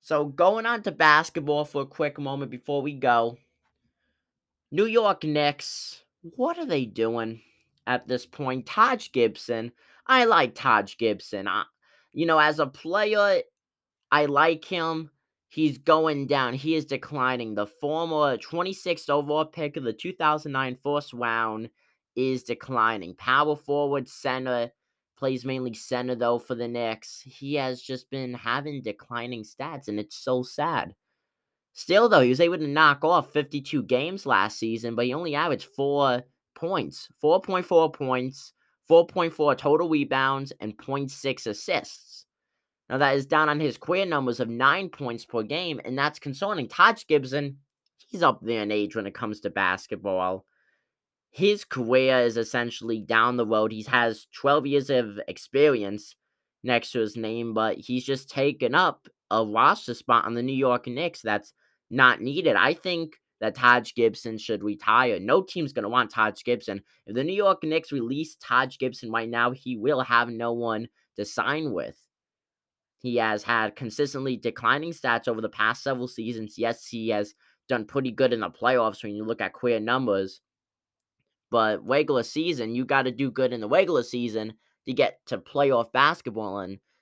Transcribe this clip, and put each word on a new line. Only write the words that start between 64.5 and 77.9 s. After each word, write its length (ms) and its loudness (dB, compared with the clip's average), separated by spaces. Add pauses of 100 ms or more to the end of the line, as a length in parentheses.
retire. 560 2
No 220 2
team's 320 -8
gonna 160 -4
want 220 0
Taj 320 -2
Gibson. 400 -4 (240)
If 80 -10
the 80 -2
New 100 -4
York 300 2
Knicks 280 -2
release 440 -6
Taj 420 0
Gibson 340 -6
right 160 -4
now, 220 0
he 260 -8
will 260 0
have 280 2
no 240 -4
one 340 -4 (280)
to 100 -6
sign 480 -2
with. 240 -8 (1000)
He 160 -6
has 260 2
had 340 0
consistently 600 -4
declining 540 -2
stats 360 -2
over 140 -2
the 80 -4
past 320 -2
several 260 -4
seasons. 520 -10
Yes, 260 -4
he 240 -6
has 240 -2 (340)
done 180 -2
pretty 260 -4